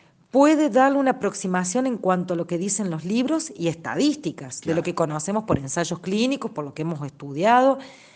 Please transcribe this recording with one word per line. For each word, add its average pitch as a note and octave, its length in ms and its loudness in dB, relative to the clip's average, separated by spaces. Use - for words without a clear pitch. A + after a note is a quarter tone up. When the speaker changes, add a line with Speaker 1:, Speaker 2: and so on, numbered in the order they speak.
Speaker 1:
puede D4 380 6
darle C4+ 300 4
una C4 120 2
aproximación G3 760 -2
en A#3+ 100 -2
cuanto F3+ 360 0
a E3 40 -2
lo E3+ 80 -2
que F3 120 -4
dicen F#3+ 340 -4
los D#3 120 -6
libros B3+ 520 -2
y E3 120 -4
estadísticas, D3 920 -4
de - 60 -14
Speaker 2:
Claro. D#3+ 120 0
Speaker 1:
lo E3+ 60 0
que F3 120 -4
conocemos E3+ 500 -2
por D3 120 2
ensayos D#3+ 420 -4
clínicos, A#3 520 -2
por D3+ 140 -8
lo C#3 80 -12
que D3+ 100 -6
hemos D#3 220 -4
estudiado, A3 720 2